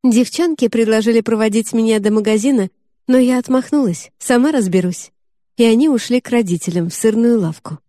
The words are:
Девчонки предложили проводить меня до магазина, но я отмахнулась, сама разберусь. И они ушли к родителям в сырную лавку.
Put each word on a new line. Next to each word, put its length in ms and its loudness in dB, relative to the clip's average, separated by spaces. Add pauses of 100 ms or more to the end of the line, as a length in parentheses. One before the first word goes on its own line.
Девчонки 640 0
предложили 540 0
проводить 500 -2
меня 300 0
до 100 0
магазина, 580 0 (380)
но 100 4
я 220 2
отмахнулась, 760 -2
сама 340 2
разберусь. 640 -2 (420)
И 80 2
они 240 4
ушли 320 0
к 100 -10
родителям 600 -2
в 40 -12
сырную 460 2
лавку. 500 -6